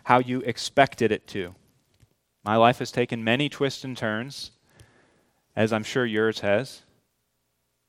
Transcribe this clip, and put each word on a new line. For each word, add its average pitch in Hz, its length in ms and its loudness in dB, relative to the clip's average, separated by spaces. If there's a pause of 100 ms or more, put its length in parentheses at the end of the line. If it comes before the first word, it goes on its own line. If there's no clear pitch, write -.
how 123 160 6
you 127 220 -2
expected - 720 2
it - 160 -4
to. 92 280 -8 (880)
My 107 140 2
life 117 220 6
has 123 120 -8
taken 120 320 -4
many 127 260 0
twists - 340 -6
and 131 140 -10
turns, 117 540 -6 (1040)
as 107 160 0
I'm 110 120 -2
sure 127 220 -2
yours 110 360 -2
has. 107 400 -2 (1080)